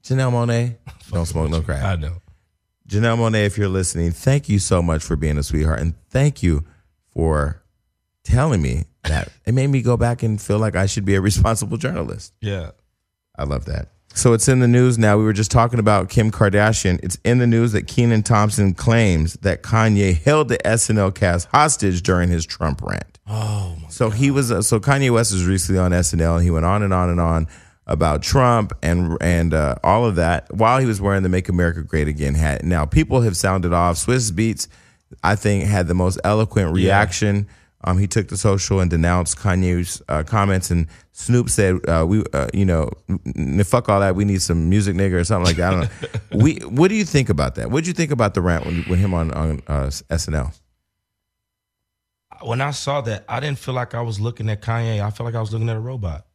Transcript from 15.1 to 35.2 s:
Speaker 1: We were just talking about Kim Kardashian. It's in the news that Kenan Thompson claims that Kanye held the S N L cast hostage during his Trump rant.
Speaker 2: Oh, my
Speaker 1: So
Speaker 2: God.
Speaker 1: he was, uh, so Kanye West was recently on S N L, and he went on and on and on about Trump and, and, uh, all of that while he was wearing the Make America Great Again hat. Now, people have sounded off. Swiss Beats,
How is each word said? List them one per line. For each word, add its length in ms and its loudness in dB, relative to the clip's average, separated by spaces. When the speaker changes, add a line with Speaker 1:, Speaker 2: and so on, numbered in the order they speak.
Speaker 1:
We 60 4
were 100 2
just 160 0
talking 280 4
about 300 2
Kim 240 2
Kardashian. 680 2
It's 200 -6
in 160 2
the 80 2
news 260 2
that 140 0
Kenan 380 2
Thompson 500 2
claims 680 2
that 200 -2
Kanye 580 2
held 280 2
the 180 -2
S 240 0
N 80 2
L 140 2
cast 400 -2
hostage 500 2
during 280 2
his 160 0
Trump 360 -4
rant. 360 -10
Speaker 2:
Oh, 540 -6
my 80 -18
Speaker 1:
So 180 -2
Speaker 2:
God. 100 -2
Speaker 1:
he 120 4
was, 200 0
uh, 120 0
so 180 2
Kanye 320 2
West 200 2
was 120 0
recently 360 2
on 120 2
S 220 0
N 80 0
L, 140 2
and 80 2
he 60 4
went 140 0
on 180 0
and 120 0
on 160 0
and 100 0
on 260 0
about 360 0
Trump 500 2
and, 380 0
and, 340 0
uh, 300 0
all 220 4
of 100 0
that 360 0
while 280 2
he 60 2
was 140 -2
wearing 220 0
the 60 0
Make 200 -2
America 340 0
Great 260 -2
Again 260 -2
hat. 300 0
Now, 220 0
people 340 0
have 160 0
sounded 360 -2
off. 260 2
Swiss 340 -2
Beats, 340 -2